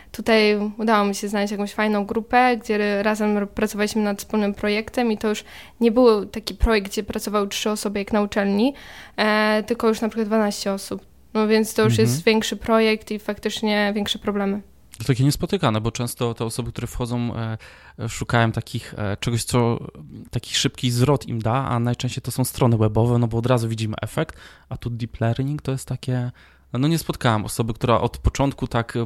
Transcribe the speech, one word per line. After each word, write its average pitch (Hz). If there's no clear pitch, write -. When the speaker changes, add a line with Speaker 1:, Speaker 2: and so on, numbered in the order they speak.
Speaker 1:
tutaj 214
udało 214
mi 202
się 202
znaleźć 202
jakąś 202
fajną 214
grupę, 240
gdzie 208
razem 214
r-, 202
pracowaliśmy 214
nad 202
wspólnym 208
projektem 220
i 208
to 220
już 214
nie 233
był 220
taki 208
projekt, 208
gdzie 214
pracowały 208
trzy -
osoby 208
jak 196
na 208
uczelni, 202
e, 214
tylko 226
już 214
na 220
przykład 220
dwanaście 208
osób. 196
No 214
więc 220
to 220
już 220
Speaker 2:
Mhm. 220
Speaker 1:
jest 143
większy 220
projekt 220
i 214
faktycznie 208
większe 208
problemy. 202
Speaker 2:
To 110
takie 127
niespotykane, 143
bo 113
często 120
te 120
osoby, 117
które -
wchodzą, 120
e, 113
szukają 113
takich, -
e, 104
czegoś, 117
co 120
taki -
szybki -
zwrot 123
im 117
da, 110
a 127
najczęściej 120
to -
są 127
strony 120
webowe, 110
no 120
bo 113
od 117
razu 120
widzimy 110
efekt, -
a 127
tu -
deep 117
learning 135
to 131
jest 135
takie, 127
no 131
nie 165
spotkałem 113
osoby, 113
która 117
od -
początku -
tak 117